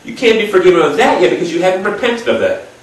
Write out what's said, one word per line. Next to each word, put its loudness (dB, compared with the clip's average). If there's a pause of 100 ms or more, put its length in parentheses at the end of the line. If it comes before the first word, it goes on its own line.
you -14
can't 2
be -2
forgiven 4
of 0
that 2
yet 4
because -4
you -2
haven't 0
repented -4
of 0
that. -4 (160)